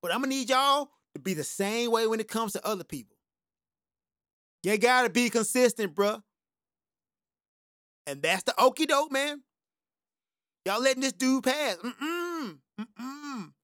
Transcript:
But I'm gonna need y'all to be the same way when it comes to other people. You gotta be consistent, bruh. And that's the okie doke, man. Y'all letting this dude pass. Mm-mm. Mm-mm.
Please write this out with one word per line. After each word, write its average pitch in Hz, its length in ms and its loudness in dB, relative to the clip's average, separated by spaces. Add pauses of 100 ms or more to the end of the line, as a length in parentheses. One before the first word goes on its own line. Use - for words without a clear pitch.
But 170 120 -4
I'm 214 60 0
gonna 269 80 -2
need 269 220 -4
y'all 277 420 2 (220)
to 156 60 -12
be 190 140 -4
the 151 100 -4
same 226 480 -2
way 226 160 2
when 220 140 0
it 214 80 -8
comes 220 240 -4
to 165 120 -6
other 196 200 -4
people. 127 320 -14 (1500)
You 208 140 0
gotta 240 320 4
be 233 200 2
consistent, 226 640 2
bruh. 202 300 0 (1800)
And 139 140 -10
that's 175 220 0
the - 100 0
okie 262 340 4
doke, 294 240 0
man. 277 320 -2 (1200)
Y'all 202 160 -2
letting 254 220 2
this 269 100 0
dude 262 320 0
pass. 262 340 0
Mm-mm. 294 840 -6 (200)
Mm-mm. 247 760 -12 (100)